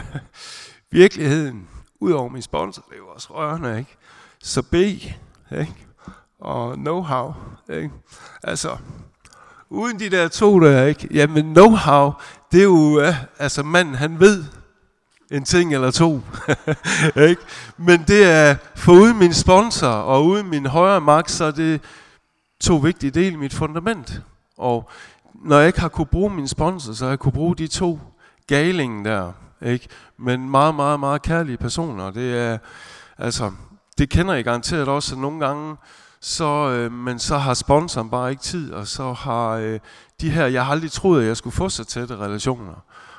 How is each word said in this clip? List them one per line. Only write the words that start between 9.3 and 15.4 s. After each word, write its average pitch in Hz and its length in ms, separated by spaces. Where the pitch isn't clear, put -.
uden 214 280
de 202 120
der 175 180
to 202 320
der, 139 240
ikke? 147 260
Jamen, 156 480
know-how, 147 540
det 175 80
er 196 40
jo, 151 360
ja, 156 160
altså, 143 240
manden, 160 320
han 156 260
ved 190 240
en 139 140